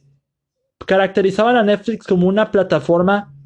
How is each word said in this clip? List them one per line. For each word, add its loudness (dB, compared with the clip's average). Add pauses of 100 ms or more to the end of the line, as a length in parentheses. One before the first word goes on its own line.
(880)
caracterizaban 0
a 2
Netflix -2
como 2
una 0
plataforma 0 (140)